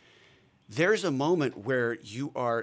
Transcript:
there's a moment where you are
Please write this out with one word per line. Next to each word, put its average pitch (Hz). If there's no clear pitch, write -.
there's 180
a 175
moment 143
where 117
you 123
are 117